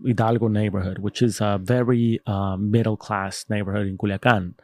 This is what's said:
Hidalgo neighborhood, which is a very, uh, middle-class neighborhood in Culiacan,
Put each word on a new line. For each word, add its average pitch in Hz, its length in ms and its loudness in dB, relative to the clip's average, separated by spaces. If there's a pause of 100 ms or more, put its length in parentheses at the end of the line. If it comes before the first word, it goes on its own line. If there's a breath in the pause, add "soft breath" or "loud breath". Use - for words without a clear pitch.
Hidalgo 117 420 2
neighborhood, 98 520 0
which 101 220 -4
is 113 200 2
a 101 200 2
very, 117 640 2
uh, 98 300 -2
middle-class 104 920 0
neighborhood 104 380 -2
in 95 100 -6
Culiacan, 101 560 0 (100)